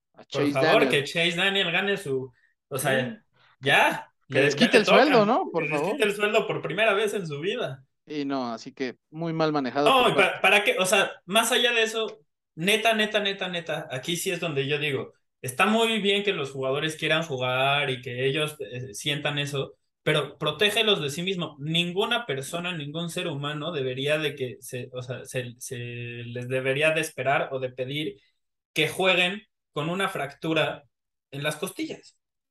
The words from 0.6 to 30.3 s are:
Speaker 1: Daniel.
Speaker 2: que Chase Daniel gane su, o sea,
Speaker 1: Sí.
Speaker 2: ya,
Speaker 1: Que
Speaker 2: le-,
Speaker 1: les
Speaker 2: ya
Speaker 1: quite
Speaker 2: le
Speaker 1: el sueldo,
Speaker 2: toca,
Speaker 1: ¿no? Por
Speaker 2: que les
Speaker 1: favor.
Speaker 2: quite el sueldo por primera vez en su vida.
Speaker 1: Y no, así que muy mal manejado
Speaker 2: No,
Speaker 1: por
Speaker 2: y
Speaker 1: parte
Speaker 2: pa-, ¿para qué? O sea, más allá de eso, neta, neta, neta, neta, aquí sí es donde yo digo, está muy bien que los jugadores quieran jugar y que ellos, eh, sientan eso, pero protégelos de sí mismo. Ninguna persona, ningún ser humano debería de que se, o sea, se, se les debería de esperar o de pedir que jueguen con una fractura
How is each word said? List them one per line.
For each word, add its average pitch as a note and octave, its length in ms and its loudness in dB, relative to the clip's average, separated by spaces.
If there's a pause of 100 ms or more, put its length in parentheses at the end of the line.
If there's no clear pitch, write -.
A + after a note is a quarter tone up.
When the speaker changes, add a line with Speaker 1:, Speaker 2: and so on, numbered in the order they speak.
Speaker 1:
Daniel. C3 80 4
Speaker 2:
que C#3 140 2
Chase E3+ 320 0
Daniel G3 340 0
gane G3 260 0
su, C3 360 -4 (340)
o C#3 120 -6
sea, C3 200 2 (100)
Speaker 1:
Sí. A2 80 -12 (440)
Speaker 2:
ya, E3+ 520 2 (160)
Speaker 1:
Que C3 60 -4
Speaker 2:
le-, C3 120 6
Speaker 1:
les C#3+ 100 4
Speaker 2:
ya - 20 -2
Speaker 1:
quite - 140 4
Speaker 2:
le A#3+ 80 10
Speaker 1:
el - 60 2
sueldo, B3 340 8
Speaker 2:
toca, G3+ 60 6
Speaker 1:
¿no? C#4+ 260 2
Por E3 100 0
Speaker 2:
que D3+ 60 -4
les D3+ 100 0
Speaker 1:
favor. F3 140 0
Speaker 2:
quite A#3+ 120 0
el G3+ 120 2
sueldo G#3 320 2
por D3+ 120 -2
primera G3 320 2
vez G#3+ 220 0
en F#3 120 -4
su C#3+ 120 -8
vida. F3+ 460 -6 (200)
Speaker 1:
Y D3 200 -6
no, C3 280 -4
así A#2+ 200 -12
que B2+ 240 -6 (140)
muy E3 220 -4
mal D#3+ 200 2
manejado C#3 360 2
Speaker 2:
No, C4 140 6
Speaker 1:
por G#3 100 4
Speaker 2:
y - 40 0
Speaker 1:
parte F#3 180 4
Speaker 2:
pa-, - 60 -10
¿para G3+ 240 4
qué? B3 160 2
O F#3 60 0
sea, - 260 2 (140)
más A3+ 260 2
allá A#3+ 200 2
de A3+ 120 4
eso, A3 340 -4 (380)
neta, G#3+ 380 2
neta, G#3+ 260 0
neta, G3 280 -4
neta, E3 440 -6
aquí E3 240 -4
sí F#3 140 -4
es E3+ 100 -4
donde C#3+ 260 -2
yo D3 120 0
digo, C#3 340 -4 (280)
está D#3 260 0
muy A3 340 2
bien G3+ 240 0
que G3+ 80 0
los C#3 180 -4
jugadores C#3 460 -2
quieran D#3+ 260 0
jugar C3+ 640 0
y B2+ 140 -4
que B2 240 -4
ellos, D3+ 340 -2
eh, B2 340 -10
sientan C#3+ 440 -4
eso, C#3 360 -4 (280)
pero D3+ 340 0
protégelos G3+ 640 2
de C#3+ 100 -4
sí E3 120 -6
mismo. F3+ 380 -6
Ninguna F3 680 -2
persona, E3+ 500 -6
ningún D#3+ 340 -8
ser F3 180 -6
humano D3 420 -6
debería C3+ 480 -2
de D3+ 160 -4
que B2+ 260 -6
se, B2 340 -10
o B2 80 -10
sea, A#2+ 240 -10
se, A#2+ 320 -6
se - 180 -12
les A#2+ 720 -10
debería C3+ 420 0
de D#3 120 0
esperar D3 500 -2
o C3 80 -4
de B2+ 100 -4
pedir C#3 460 -6 (560)
que D3+ 160 2
jueguen F#3 540 2 (300)
con D3+ 180 -4
una F#3+ 180 -2
fractura D3 760 -2 (460)